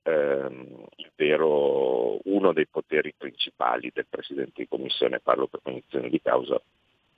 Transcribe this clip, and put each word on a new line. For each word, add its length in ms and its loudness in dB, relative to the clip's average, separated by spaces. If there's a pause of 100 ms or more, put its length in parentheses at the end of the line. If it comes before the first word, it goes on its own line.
ehm, 800 -2 (120)
il 200 -20
vero, 1080 2
uno 280 4
dei 140 2
poteri 500 -2
principali 760 -4
del 160 -6
Presidente 540 -8
di 60 -10
Commissione, 520 -2
parlo 260 2
per 160 -12
cognizione 480 -6
di 100 0
causa, 400 0 (580)